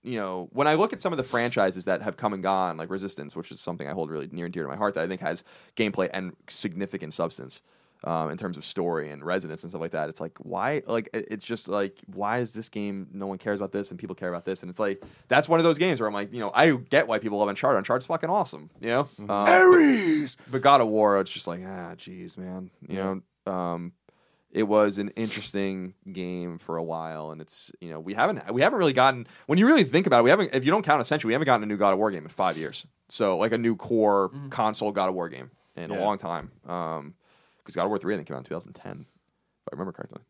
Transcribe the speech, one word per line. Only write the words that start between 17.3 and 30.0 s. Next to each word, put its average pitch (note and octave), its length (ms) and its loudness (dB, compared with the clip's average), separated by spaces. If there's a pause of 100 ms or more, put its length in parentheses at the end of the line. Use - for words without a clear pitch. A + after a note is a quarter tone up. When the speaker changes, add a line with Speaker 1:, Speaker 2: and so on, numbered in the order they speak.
Speaker 1:
love G#2 100 4
Uncharted. A#2 280 2
Uncharted's B2 280 0
fucking E3 240 -4
awesome, A#2 400 -2 (100)
you A2+ 80 -6
know? B2 160 2 (160)
Speaker 2:
Mm-hmm. G#2 100 -12
Speaker 1:
Um, G2+ 200 4
Speaker 3:
Ares! C#4 840 8
Speaker 1:
but, - 180 -16
but C3+ 80 0
God C#3 180 8
of A#2 80 4
War, G#2+ 320 4
it's F#2+ 100 -2
just - 160 -12
like, F2 200 -6
ah, F2+ 320 -12
jeez, F#2 400 -16
man. F#2 340 -12 (160)
You F#2+ 80 -6
Speaker 2:
Yeah. F#2+ 180 -2 (320)
Speaker 1:
know, G2 60 -4
um, F2 400 -4 (600)
it A2 120 0
was G#2 340 4
an G2+ 120 0
interesting G2 840 -6 (180)
game F2+ 460 -8
for E2 200 -8
a E2 60 -4
while, D#2+ 480 -8
and D#2 100 -14
it's, - 300 -16 (100)
you F2 100 -14
know, D#2+ 80 -10
we E2+ 160 -10
haven't, C3 360 0
we A#2+ 100 2
haven't A3+ 180 2
really D#3 140 4
gotten, B2+ 340 4 (200)
when D#3+ 120 2
you A3 80 8
really C#4+ 160 8
think D3 240 4